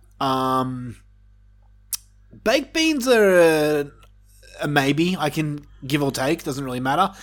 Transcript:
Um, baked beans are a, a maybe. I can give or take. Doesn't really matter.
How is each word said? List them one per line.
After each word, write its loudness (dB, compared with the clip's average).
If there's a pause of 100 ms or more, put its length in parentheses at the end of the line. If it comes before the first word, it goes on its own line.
(200)
Um, -4 (1500)
baked 0
beans 0
are 6
a, 2 (680)
a -4
maybe. 2
I -2
can -6 (200)
give -2
or 0
take. -4
Doesn't -8
really -8
matter. -2